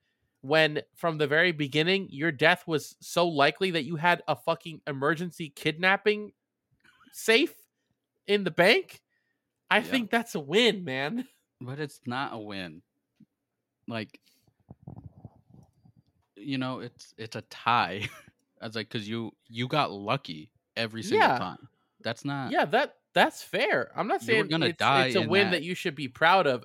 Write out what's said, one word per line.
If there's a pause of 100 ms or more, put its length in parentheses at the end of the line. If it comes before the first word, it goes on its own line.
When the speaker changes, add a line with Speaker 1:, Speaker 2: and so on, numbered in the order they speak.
(400)
Speaker 1:
when (140)
from
the
very
beginning,
your
death
was
so
likely
that
you
had
a
fucking
emergency
kidnapping (800)
safe (720)
in
the
bank, (680)
I
Speaker 2:
Yeah.
Speaker 1:
think
that's
a
win,
man. (320)
Speaker 2:
But
it's
not
a
win. (1040)
Like, (2250)
you
know,
it's,
it's
a
tie. (260)
<laughs>
I
was
like,
'cause
you, (160)
you
got
lucky (240)
every
single
Speaker 1:
Yeah.
Speaker 2:
time. (320)
That's
not
Speaker 1:
Yeah,
that, (180)
that's
fair.
I'm
not
Speaker 2:
You
were
Speaker 1:
saying
Speaker 2:
gonna
Speaker 1:
it's,
Speaker 2:
die
Speaker 1:
it's
a
Speaker 2:
in
Speaker 1:
win
Speaker 2:
that
Speaker 1:
that
you
should
be
proud
of.